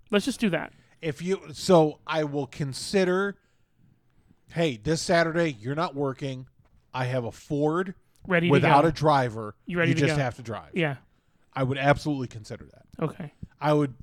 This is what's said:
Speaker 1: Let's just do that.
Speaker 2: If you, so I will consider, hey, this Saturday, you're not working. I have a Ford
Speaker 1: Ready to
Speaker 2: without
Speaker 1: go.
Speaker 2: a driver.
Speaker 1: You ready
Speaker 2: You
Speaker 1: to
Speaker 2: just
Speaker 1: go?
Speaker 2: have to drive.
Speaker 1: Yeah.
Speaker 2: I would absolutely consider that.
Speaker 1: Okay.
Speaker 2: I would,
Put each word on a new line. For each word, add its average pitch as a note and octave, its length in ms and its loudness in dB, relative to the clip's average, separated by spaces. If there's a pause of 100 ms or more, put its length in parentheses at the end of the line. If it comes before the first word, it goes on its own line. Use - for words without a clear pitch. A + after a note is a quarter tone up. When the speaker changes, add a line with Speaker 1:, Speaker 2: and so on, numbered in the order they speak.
(120)
Speaker 1:
Let's G#3 140 2
just B3+ 140 -4
do A3 100 0
that. D#3+ 240 -4 (280)
Speaker 2:
If D#3+ 200 -6
you, F#3 180 -4 (140)
so D#3+ 520 4
I D#3 200 -2
will C#3+ 220 -4
consider, F#3 880 -2 (1120)
hey, D#3 320 -2
this D#3 180 0
Saturday, E3 580 2
you're B2 160 -6
not D#3 200 -4
working. C3+ 520 -6 (460)
I B2+ 120 -2
have B2+ 180 -2
a A2 80 -8
Ford D#3 640 -2 (320)
Speaker 1:
Ready F3 200 2
to F3 40 4
Speaker 2:
without D#3+ 300 6
Speaker 1:
go. E3 80 4
Speaker 2:
a - 20 2
driver. B2 640 0 (100)
Speaker 1:
You F3 120 -8
ready E3 140 4
Speaker 2:
You E3 40 2
Speaker 1:
to D#3+ 60 0
Speaker 2:
just D3 160 2
Speaker 1:
go? D3 60 0
Speaker 2:
have B2 120 -4
to C3+ 60 -18
drive. G#2 320 -10
Speaker 1:
Yeah. D3+ 220 -2 (580)
Speaker 2:
I C3+ 100 -2
would C3 140 -2
absolutely C#3 500 0
consider G#2+ 380 -16
that. - 380 -14
Speaker 1:
Okay. D3+ 280 -6 (300)
Speaker 2:
I D3 120 2
would, D3 300 0